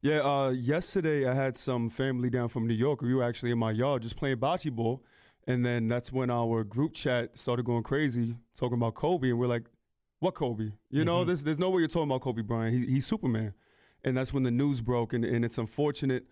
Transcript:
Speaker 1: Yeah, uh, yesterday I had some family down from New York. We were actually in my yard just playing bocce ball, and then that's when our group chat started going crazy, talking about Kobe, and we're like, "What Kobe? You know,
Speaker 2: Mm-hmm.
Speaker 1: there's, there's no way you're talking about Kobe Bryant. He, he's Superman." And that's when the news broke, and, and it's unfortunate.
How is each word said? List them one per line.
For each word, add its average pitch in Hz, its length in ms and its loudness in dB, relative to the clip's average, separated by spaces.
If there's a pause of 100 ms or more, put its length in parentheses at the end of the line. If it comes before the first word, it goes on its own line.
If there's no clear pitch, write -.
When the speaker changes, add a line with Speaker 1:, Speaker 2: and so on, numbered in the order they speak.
Speaker 1:
Yeah, 151 180 2
uh, 139 300 2
yesterday 147 760 0
I 127 60 2
had 135 240 0
some 120 320 -2
family 127 400 0
down 120 200 0
from 117 180 -2
New 117 60 2
York. 123 280 2
We 127 120 0
were 131 100 2
actually 120 280 -2
in 117 80 2
my 113 120 2
yard 123 320 0
just 113 140 -8
playing 135 200 0
bocce 151 320 -2
ball, 117 320 -2 (460)
and 123 180 2
then 120 220 0
that's 120 240 -2
when 127 180 0
our 117 360 2
group 127 280 -2
chat 123 440 -2
started 123 260 -2
going 117 200 0
crazy, 120 520 0 (220)
talking 123 200 -2
about 113 180 0
Kobe, 147 340 0
and 117 100 2
we're 123 80 2
like, 120 200 -2 (520)
"What 175 160 0
Kobe? 110 360 -2 (180)
You 147 160 2
know, 170 140 2
Speaker 2:
Mm-hmm. 175 80 2
Speaker 1:
there's, 170 180 0
there's 151 140 0
no 185 100 2
way 185 100 2
you're 160 80 2
talking 156 240 -2
about 131 120 -2
Kobe 117 180 -2
Bryant. 113 360 0
He, 123 100 0
he's 131 200 0
Superman." 113 460 -2 (500)
And 131 140 0
that's 131 160 -2
when 135 100 2
the 123 80 2
news 131 300 2
broke, 120 320 0
and, 117 100 0
and 117 220 2
it's 113 120 -4
unfortunate. 135 720 0